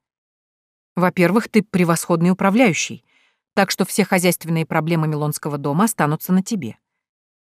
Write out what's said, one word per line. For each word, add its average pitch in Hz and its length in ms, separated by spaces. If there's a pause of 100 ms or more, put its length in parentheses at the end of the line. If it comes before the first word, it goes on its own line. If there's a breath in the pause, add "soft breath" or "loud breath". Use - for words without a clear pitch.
(960)
"Во-первых, 180 540
ты 208 140
превосходный 170 680
управляющий, 196 720 (500)
так 196 180
что - 120
все 185 220
хозяйственные 165 600
проблемы 160 440
Милонского 151 480
дома 147 260
останутся 156 480
на 185 100
тебе. 165 360 (800)